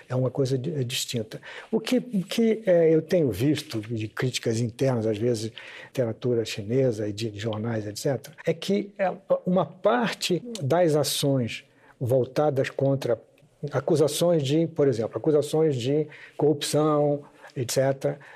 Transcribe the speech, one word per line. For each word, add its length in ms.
É 80
uma 160
coisa 260
di-, 160
é 120
distinta. 560
O 120
que, 160
o 260
que, 420
é, 300
eu 60
tenho 280
visto 520
de 260
críticas 540
internas, 440
às 120
vezes, 340
literatura 580
chinesa 640
e 20
de 260
jornais, 360
et 100
cetera, 380
é 80
que, 460
é, 120
uma 200
parte 800
das 340
ações 680
voltadas 680
contra 500
acusações 720
de, 240
por 200
exemplo, 300
acusações 580
de 320
corrupção, 840
et 160
cetera, 480